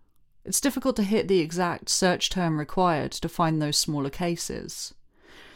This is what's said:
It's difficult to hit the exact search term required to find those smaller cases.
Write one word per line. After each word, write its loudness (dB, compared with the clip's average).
It's -2
difficult 0
to 2
hit 2
the 4
exact -2
search 2
term 0
required 0
to -6
find 2
those 0
smaller 0
cases. -6